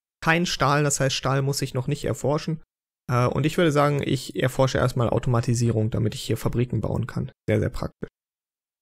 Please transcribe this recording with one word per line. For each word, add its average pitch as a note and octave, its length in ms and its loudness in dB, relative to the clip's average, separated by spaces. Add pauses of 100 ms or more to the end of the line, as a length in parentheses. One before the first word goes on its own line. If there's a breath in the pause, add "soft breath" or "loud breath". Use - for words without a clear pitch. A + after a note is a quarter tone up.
(220)
Kein E3 220 2
Stahl, C#3+ 380 2
das C#3+ 160 0
heißt, C3+ 160 0
Stahl C3+ 260 0
muss C3+ 200 -2
ich B2+ 120 -4
noch B2+ 140 -4
nicht C#3+ 180 -2
erforschen. D#3 560 -2 (500)
Äh, B2 140 4
und C3+ 200 0
ich D#3 120 -2
würde E3+ 140 4
sagen, C#3+ 320 2
ich - 320 -2
erforsche C3 420 2
erstmal B2+ 320 2
Automatisierung, A#2 800 2
damit G#2+ 240 0
ich - 80 -10
hier A2+ 160 -2
Fabriken A#2 420 -2
bauen - 280 -2
kann. - 240 -6 (180)
Sehr, G#2+ 100 2
sehr - 120 0
praktisch. - 380 -8 (720)